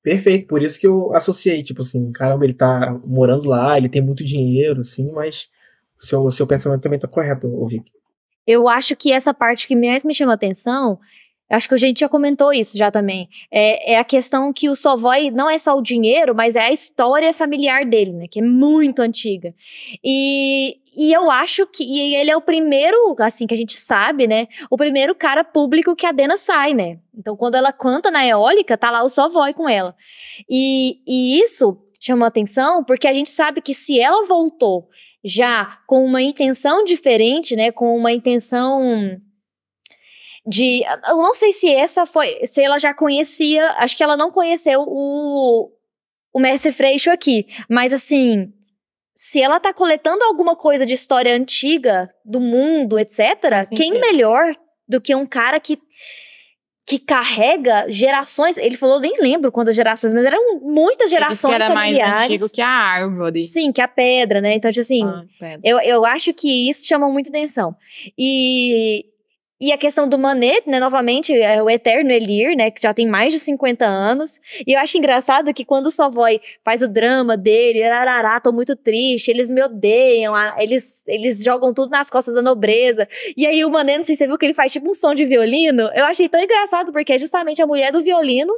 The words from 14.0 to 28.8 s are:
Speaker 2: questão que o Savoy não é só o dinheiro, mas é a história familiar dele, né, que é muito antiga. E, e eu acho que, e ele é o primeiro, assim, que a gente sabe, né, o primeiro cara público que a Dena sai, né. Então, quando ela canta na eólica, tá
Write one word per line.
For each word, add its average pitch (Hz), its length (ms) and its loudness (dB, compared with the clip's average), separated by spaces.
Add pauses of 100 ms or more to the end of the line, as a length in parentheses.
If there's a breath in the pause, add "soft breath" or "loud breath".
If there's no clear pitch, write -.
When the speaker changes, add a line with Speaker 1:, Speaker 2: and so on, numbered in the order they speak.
Speaker 2:
questão 269 480 -2
que 294 180 -2
o 277 40 0
Savoy 262 560 0
não 262 180 -2
é 320 100 0
só 294 180 0
o 277 60 -2
dinheiro, 240 520 0
mas 226 220 0
é 226 40 2
a 233 120 2
história 302 600 0
familiar 285 500 -2
dele, 220 280 0
né, 170 160 -12
que 214 120 -8
é - 20 0
muito 269 600 2
antiga. 196 520 -6 (480 loud breath)
E, 269 760 -2 (180)
e 302 160 2
eu 339 180 4
acho 330 360 0
que, - 180 -10
e 285 320 -2
ele 294 140 0
é 311 60 2
o 320 40 0
primeiro, 320 560 0 (240)
assim, 233 260 -2
que 226 80 -4
a - 20 -4
gente 220 200 -6
sabe, 240 500 0
né, 220 220 0 (220 loud breath)
o 262 80 -2
primeiro 285 360 0
cara 311 300 0
público 311 500 0
que 359 120 -4
a 339 60 -2
Dena 285 260 0
sai, 302 340 0
né. 175 260 -4 (160)
Então, 214 220 -12
quando 240 200 -2
ela 262 160 2
canta 277 380 -2
na 285 160 0
eólica, 240 520 2
tá 233 120 0